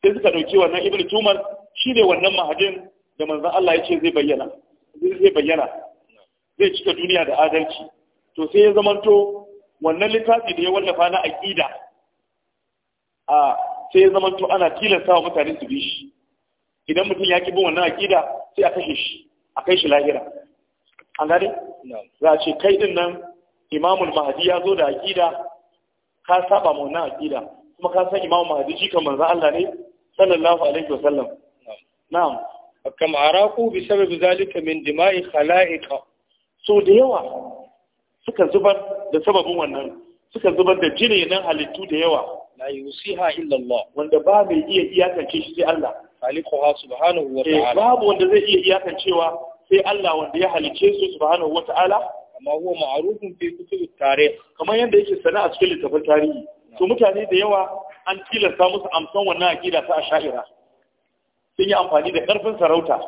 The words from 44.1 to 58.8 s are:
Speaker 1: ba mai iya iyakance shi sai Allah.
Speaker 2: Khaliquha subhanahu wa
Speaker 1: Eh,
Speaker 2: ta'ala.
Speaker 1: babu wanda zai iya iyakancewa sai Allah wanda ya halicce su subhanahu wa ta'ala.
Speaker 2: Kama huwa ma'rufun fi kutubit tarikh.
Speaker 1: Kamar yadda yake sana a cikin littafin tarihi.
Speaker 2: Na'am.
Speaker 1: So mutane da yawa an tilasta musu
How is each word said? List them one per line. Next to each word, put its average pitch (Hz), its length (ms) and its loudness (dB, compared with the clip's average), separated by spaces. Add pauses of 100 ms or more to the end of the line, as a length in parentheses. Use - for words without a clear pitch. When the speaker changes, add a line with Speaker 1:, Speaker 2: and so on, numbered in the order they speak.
Speaker 1:
ba 202 240 6
mai 175 240 0
iya 185 220 2
iyakance 180 400 0 (120)
shi - 120 -12
sai 170 100 0
Allah. 160 300 -2 (260)
Speaker 2:
Khaliquha 147 580 -2
subhanahu 139 560 -2
wa 131 120 -2
Speaker 1:
Eh, 156 120 2
Speaker 2:
ta'ala. 123 160 0
Speaker 1:
babu 226 320 4
wanda 185 220 4
zai 208 180 6
iya 202 120 4 (200)
iyakancewa 170 600 -2 (300)
sai 196 120 6
Allah 190 360 0
wanda 156 220 -6
ya 185 120 2
halicce 165 440 0
su 196 240 -2
subhanahu 156 360 0
wa 165 80 -2
ta'ala. 185 360 2 (360)
Speaker 2:
Kama - 160 -8
huwa 170 280 -2
ma'rufun 180 600 -4
fi 170 180 -6
kutubit 180 420 -10
tarikh. 143 400 2 (200)
Speaker 1:
Kamar 196 180 -2
yadda 240 220 2
yake 202 240 0
sana 180 200 0
a 185 120 0
cikin 180 140 0 (100)
littafin 151 240 -2
tarihi. 151 320 2
Speaker 2:
Na'am. - 440 -18
Speaker 1:
So 180 80 2
mutane 214 440 2
da 185 60 2
yawa 196 340 0 (360)
an 190 120 -6 (120)
tilasta 185 400 2
musu 196 220 -6